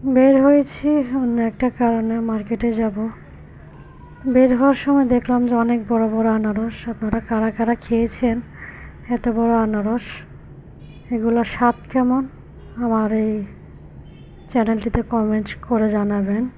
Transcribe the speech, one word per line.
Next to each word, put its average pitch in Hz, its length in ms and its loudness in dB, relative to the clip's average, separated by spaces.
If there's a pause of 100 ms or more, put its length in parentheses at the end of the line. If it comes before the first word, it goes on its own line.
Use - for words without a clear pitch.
(140)
বের 262 280 8
হয়েছি 285 480 4 (260)
অন্য 240 260 0
একটা 226 260 0 (100)
কারণে, 226 440 2
মার্কেটে 220 540 -2
যাব। 214 220 -2 (1300)
বের 254 300 6
হওয়ার 262 260 4
সময় 277 260 4
দেখলাম 247 400 2
যে 240 80 0
অনেক 233 320 2
বড় 226 220 2
বড় 220 260 0
আনারস। 220 420 -2 (100)
আপনারা 220 400 -4
কারা 220 240 0
কারা 233 240 0
খেয়েছেন 233 640 0 (720)
এত 233 160 -2 (100)
বড় 233 180 2 (100)
আনারস, 214 420 -2 (1040)
এগুলো 233 340 2
স্বাদ 240 320 0 (120)
কেমন, 254 340 2 (540)
আমার 226 320 0 (140)
এই 214 100 0 (1160)
চ্যানেলটিতে 226 600 0
কমেন্ট 214 380 0 (160)
করে 220 260 0
জানাবেন। 208 560 0 (120)